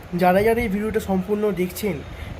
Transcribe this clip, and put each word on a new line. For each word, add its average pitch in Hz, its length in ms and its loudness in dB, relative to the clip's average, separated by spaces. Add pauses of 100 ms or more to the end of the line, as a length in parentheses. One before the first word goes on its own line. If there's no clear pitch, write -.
(160)
যারা 180 260 6
যারা 226 200 4
এই 240 60 0
ভিডিওটা 208 320 -2
সম্পূর্ণ 208 520 0
দেখছেন, 180 420 -2 (460)